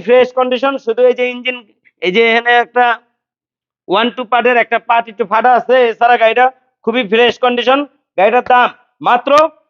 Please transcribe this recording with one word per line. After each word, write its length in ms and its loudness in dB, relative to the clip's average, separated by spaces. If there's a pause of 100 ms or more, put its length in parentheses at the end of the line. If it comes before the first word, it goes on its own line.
ফ্রেশ 220 2 (100)
কন্ডিশন, 360 -2 (120)
শুধু 240 -4
এই 100 -2
যে 140 -2
ইঞ্জিন, 240 -8 (440)
এই 140 -4
যে 140 2
এখানে 220 0 (120)
একটা 220 -2 (1040)
ওয়ান 240 0
টু 160 -10
পার্টের 320 0
একটা 140 -4 (120)
পার্ট 220 0
একটু 200 -8
ফাটা 280 2
আছে, 160 0 (160)
এছাড়া 300 2
গাড়িটা 240 2 (400)
খুবই 260 -2
ফ্রেশ 220 2 (100)
কন্ডিশন। 360 0 (380)
গাড়িটার 340 0
দাম 180 4 (380)
মাত্র 240 -2 (380)